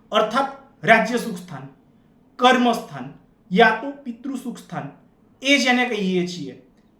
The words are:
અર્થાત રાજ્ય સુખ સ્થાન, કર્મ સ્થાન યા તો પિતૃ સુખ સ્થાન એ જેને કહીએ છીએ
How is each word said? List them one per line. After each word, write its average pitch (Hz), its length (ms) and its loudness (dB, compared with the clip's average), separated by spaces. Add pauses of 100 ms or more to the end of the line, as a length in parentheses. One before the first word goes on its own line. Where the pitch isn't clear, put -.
(120)
અર્થાત 220 380 0 (340)
રાજ્ય 220 340 2
સુખ - 200 -6
સ્થાન, 139 280 -16 (760)
કર્મ 247 340 4
સ્થાન 143 340 -10 (440)
યા 226 300 4
તો 277 100 -10 (120)
પિતૃ 247 340 -12
સુખ - 200 -12
સ્થાન - 300 -12 (540)
એ 277 160 4
જેને 247 280 2
કહીએ 190 420 0
છીએ 143 260 -10 (460)